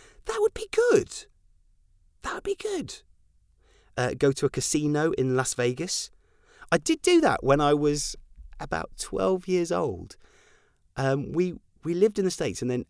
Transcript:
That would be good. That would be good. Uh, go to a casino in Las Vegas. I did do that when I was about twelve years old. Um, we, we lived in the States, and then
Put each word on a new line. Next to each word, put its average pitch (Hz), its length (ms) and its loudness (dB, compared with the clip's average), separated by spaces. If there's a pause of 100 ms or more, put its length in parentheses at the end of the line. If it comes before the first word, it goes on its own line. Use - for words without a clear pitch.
(260)
That - 140 -4
would 415 140 2
be 427 180 -10
good. - 540 2 (1000)
That - 100 -8
would 370 100 -10
be 392 120 -2
good. 381 460 -6 (920)
Uh, 123 220 0
go 143 140 4
to 139 140 -2
a 135 40 2
casino 151 600 0
in 131 240 0
Las 127 180 0
Vegas. 127 560 -2 (640)
I 170 60 2
did 311 240 -2
do 349 200 6
that 254 220 2
when 139 180 4
I 147 120 4
was 147 420 0 (440)
about - 380 -6
twelve 190 500 -2
years 175 240 0
old. 131 460 -4 (800)
Um, 135 340 0
we, 180 220 0 (320)
we 165 80 -2
lived 208 260 2
in 190 60 0
the 185 60 0
States, 135 300 -4
and 123 80 -2
then 127 200 -2